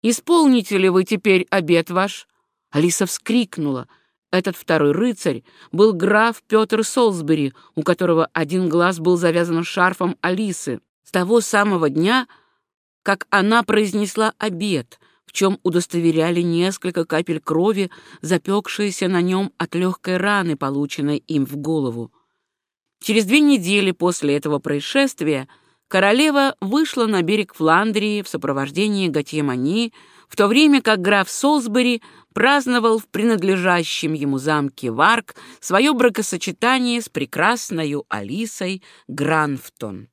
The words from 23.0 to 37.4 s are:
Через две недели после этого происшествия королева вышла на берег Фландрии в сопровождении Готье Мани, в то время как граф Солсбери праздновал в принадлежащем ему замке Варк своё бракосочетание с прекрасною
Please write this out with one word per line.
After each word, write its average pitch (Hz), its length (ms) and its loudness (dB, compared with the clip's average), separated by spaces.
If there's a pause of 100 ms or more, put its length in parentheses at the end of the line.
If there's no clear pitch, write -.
Через 220 240 2
две 247 160 4
недели 202 500 2
после 170 460 0
этого 147 220 -2
происшествия 147 880 -2 (400)
королева 269 720 2
вышла 240 460 0
на 202 160 0
берег 196 320 -2
Фландрии 208 680 0
в 185 80 -12
сопровождении 165 800 -2
Готье 151 340 -4
Мани, 147 520 -2 (340)
в - 80 -14
то 202 100 4
время 277 360 4
как 220 180 2
граф 196 300 2
Солсбери 247 720 0 (320)
праздновал 247 640 2
в - 100 -10
принадлежащем 185 1040 0
ему 143 240 -2
замке 139 540 -4
Варк 180 460 0 (220)
своё 262 360 2
бракосочетание 240 1080 0
с - 80 -14
прекрасною 160 1000 -4